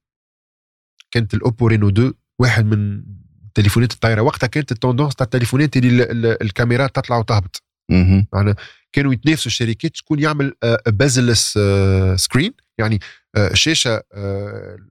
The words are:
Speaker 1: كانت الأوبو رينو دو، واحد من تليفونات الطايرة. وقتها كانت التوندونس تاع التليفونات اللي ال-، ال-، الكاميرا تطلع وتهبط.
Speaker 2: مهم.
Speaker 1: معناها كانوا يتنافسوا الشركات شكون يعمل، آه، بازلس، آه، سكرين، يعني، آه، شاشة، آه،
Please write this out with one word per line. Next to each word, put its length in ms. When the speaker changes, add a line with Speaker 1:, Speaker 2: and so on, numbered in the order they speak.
Speaker 1:
كانت 220
الأوبو 340
رينو 220
دو، 240
واحد 260
من 380
تليفونات 400
الطايرة. 280
وقتها 260
كانت 240
التوندونس 440
تاع 80
التليفونات 540
اللي 260
ال-، 220
ال-، 160
الكاميرا 460
تطلع 300
وتهبط. 460
Speaker 2:
مهم. 420
Speaker 1:
معناها 220
كانوا 220
يتنافسوا 340
الشركات 480
شكون 240
يعمل، 440
آه، 240
بازلس، 680
آه، 580
سكرين، 380
يعني، 220
آه، 180
شاشة، 500
آه، 640